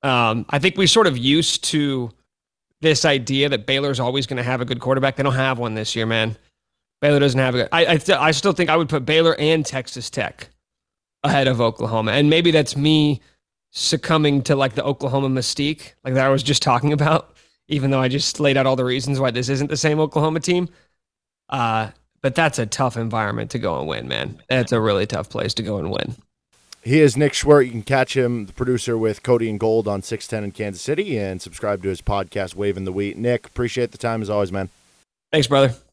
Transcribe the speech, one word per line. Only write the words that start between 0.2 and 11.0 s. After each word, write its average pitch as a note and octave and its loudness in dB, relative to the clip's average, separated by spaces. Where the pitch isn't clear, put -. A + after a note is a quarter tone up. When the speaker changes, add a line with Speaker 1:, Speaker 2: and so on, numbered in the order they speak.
Speaker 1:
I C#3+ 0
think F#3 0
we F#3 2
sort G#3+ 4
of C3+ 0
used C#3 0
to C3+ -2
this D#3 2
idea C3+ 2
that A#2 -2
Baylor's C3+ -2
always B2+ -2
gonna B2 -6
have B2 -2
a B2 -4
good A#2+ -6
quarterback. C3+ 0
They C#3+ -2
don't C#3 2
have C3 0
one A#2 -4
this A2 -6
year, A2+ -2
man. A2 0
Baylor D3 4
doesn't C3+ 2
have B2+ 2
a - 0
good, - -2
I, E3+ 4
I, D#3+ 4
th-, D3+ 2
I D3+ 2
still F#3 0
think E3+ 0
I D#3 4
would E3 0
put C#3+ -2
Baylor D#3+ 4
and D#3 2
Texas B2+ -10
Tech - -8